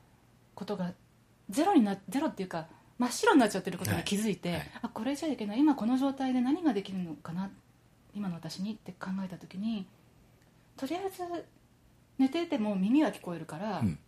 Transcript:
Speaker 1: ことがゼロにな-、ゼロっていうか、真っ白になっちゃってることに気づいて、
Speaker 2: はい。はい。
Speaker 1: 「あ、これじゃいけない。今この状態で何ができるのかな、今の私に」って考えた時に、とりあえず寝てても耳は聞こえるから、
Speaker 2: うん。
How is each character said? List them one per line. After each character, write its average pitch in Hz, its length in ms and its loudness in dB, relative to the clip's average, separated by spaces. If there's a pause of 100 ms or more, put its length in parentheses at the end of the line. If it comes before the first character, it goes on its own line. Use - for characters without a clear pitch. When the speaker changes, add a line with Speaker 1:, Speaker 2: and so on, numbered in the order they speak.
(540)
Speaker 1:
こ 202 100 -12
と 202 140 -4
が 175 160 -4 (560)
ゼ 285 160 2
ロ 403 80 6
に 277 80 10
な-、 202 160 2 (100)
ゼ 262 120 -2
ロ 311 80 2
っ - 60 -4
て - 80 -6
い 185 40 -4
う - 20 -10
か、 160 200 -6 (280)
真 247 100 0
っ 247 40 -4
白 427 240 4
に 285 60 10
な 226 60 8
っ - 40 2
ち - 60 -2
ゃ 180 40 -2
っ - 20 -4
て 196 80 -6
る 175 80 -6
こ 185 60 -6
と 104 80 0
に 170 100 0
気 202 140 0
づ 214 140 0
い 180 60 -2
て、 - 120 -6
Speaker 2:
は 175 80 0
い。 - 20 -4
は 147 60 -6
い。 - 60 -14 (140)
Speaker 1:
「あ、 226 40 -6
こ 226 160 -8
れ 277 100 -2
じ 330 120 -4
ゃ - 20 0
い 269 80 -2
け 226 100 -6
な 202 80 -6
い。 226 40 0
今 294 160 6
こ 208 100 -2
の 254 140 2
状 269 160 0
態 262 180 -2
で 254 80 2
何 269 220 2
が 302 100 4
で 196 100 0
き 190 100 -12
る 185 100 -2
の 165 120 -6
か 160 200 -10
な、 196 160 -4 (640)
今 202 160 -4
の 170 60 -4
私 160 240 -10
に」 208 120 -4
っ 208 40 -10
て - 160 -16
考 - 160 -10 (140)
え 185 60 -6
た 175 80 -12
時 160 220 -14
に、 208 280 -4 (920)
と 269 80 -4
り 302 100 -2
あ 370 40 -6
え 392 100 -4
ず 359 120 -10 (960)
寝 269 120 4
て 339 160 -2
て 311 100 -2
も 214 200 0
耳 233 280 4
は 202 80 2
聞 - 80 -14
こ 175 140 -8
え 165 40 -6
る 156 60 -10
か 156 140 -10
ら、 196 220 -4
Speaker 2:
う 123 40 2
ん。 78 240 0